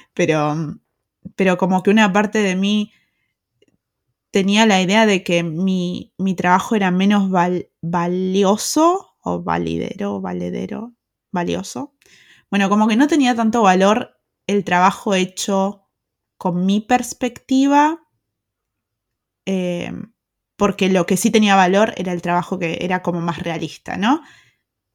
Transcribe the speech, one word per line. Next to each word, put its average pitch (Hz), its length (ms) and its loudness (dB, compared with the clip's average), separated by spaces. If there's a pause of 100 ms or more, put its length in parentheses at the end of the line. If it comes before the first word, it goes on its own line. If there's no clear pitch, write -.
(140)
pero, 156 640 -2 (560)
pero 185 220 0
como 185 260 0
que 202 80 2
una 214 220 4
parte 214 260 0
de 190 160 0
mí 208 360 -2 (1400)
tenía 202 340 2
la 190 160 4
idea 208 240 2
de 196 180 2
que 170 200 0
mi, 180 760 -4
mi 185 180 -2
trabajo 185 400 0
era 190 160 0
menos 196 380 2
val-, 180 400 -2 (120)
valioso, 185 1400 0
o 175 220 -6
validero, 190 800 -4
valedero, 185 720 -8 (380)
valioso. 180 640 -6 (540)
Bueno, 196 200 0
como 214 180 2
que 226 80 0
no 285 120 4
tenía 269 280 2
tanto 226 260 0
valor 196 580 2 (280)
el 202 160 0
trabajo 185 520 0
hecho 190 720 -2 (500)
con 180 280 -2
mi 202 160 2
perspectiva, 269 1200 0 (1400)
eh, 180 460 -4 (640)
porque 196 340 0
lo 185 160 2
que 190 120 0
sí 214 140 0
tenía 214 240 4
valor 196 420 4
era 185 160 -6
el 175 80 -6
trabajo 175 380 -2
que 170 220 -6
era 180 200 -2
como 175 200 -4
más 170 180 -4
realista, 165 580 -8
¿no? 240 240 0 (720)